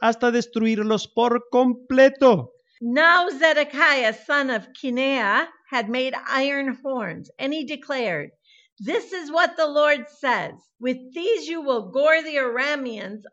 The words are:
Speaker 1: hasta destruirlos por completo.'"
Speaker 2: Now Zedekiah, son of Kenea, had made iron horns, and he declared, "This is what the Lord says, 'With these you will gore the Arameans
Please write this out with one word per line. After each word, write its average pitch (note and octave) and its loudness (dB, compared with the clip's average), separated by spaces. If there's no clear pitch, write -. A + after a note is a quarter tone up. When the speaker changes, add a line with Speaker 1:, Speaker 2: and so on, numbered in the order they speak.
Speaker 1:
hasta A#3 2
destruirlos A3+ 0
por A#3+ -2
completo.'" B3+ 4
Speaker 2:
Now E4 4
Zedekiah, C#4+ 2
son C#4 -2
of G#3+ -4
Kenea, C4 0
had B3 -2
made B3+ -2
iron C#4 -2
horns, B3 -8
and C4+ -4
he D#4 -6
declared, A#3+ -6
"This D4 -6
is E4+ -10
what E4+ 0
the D#4+ 0
Lord D4 0
says, G3+ -4
'With B3+ -4
these E4+ -2
you E4 -6
will A#3+ -4
gore D#4 2
the D4+ -8
Arameans A#3+ -6